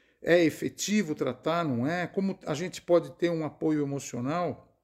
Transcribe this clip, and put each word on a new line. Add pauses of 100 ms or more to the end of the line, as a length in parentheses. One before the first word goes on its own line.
(220)
é
efetivo
tratar,
não
é?
Como
a
gente
pode
ter
um
apoio
emocional?